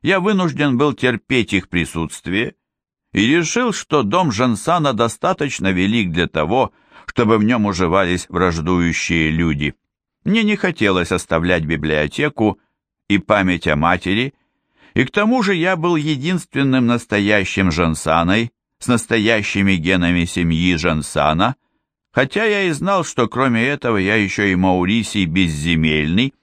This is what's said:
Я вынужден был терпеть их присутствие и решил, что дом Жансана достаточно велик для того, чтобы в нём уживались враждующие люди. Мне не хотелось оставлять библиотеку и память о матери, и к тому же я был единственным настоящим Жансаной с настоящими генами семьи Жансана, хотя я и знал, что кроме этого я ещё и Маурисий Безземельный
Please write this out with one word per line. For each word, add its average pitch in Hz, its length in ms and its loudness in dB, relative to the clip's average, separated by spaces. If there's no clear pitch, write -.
Я 185 180 0
вынужден 165 580 0
был 147 140 2
терпеть 120 600 0
их 95 160 -2
присутствие 85 840 -4
и 104 140 2
решил, 175 460 0
что 147 300 -2
дом 151 280 0
Жансана 127 640 0
достаточно 117 800 -2
велик 95 400 0
для 82 160 0
того, 87 440 0
чтобы 113 320 2
в 104 60 2
нём 113 220 2
уживались 90 600 0
враждующие 85 1000 0
люди. 78 440 -2
Мне 220 180 2
не 208 140 0
хотелось 95 560 0
оставлять 85 520 0
библиотеку 78 960 -2
и 101 100 2
память 92 480 0
о 76 100 2
матери, 90 580 0
и 127 100 2
к 131 60 -6
тому 220 320 0
же 196 120 0
я 180 220 0
был 170 200 0
единственным 139 920 -2
настоящим 104 840 0
Жансаной 85 800 0
с - 80 -14
настоящими 107 880 0
генами 87 500 2
семьи 85 520 0
Жансана, 78 800 0
хотя 135 320 0
я 208 200 0
и 175 60 0
знал, 175 340 -2
что 120 240 -2
кроме 120 380 0
этого 131 300 -2
я 98 200 0
ещё 104 280 0
и 95 100 2
Маурисий 95 680 0
Безземельный 80 1200 0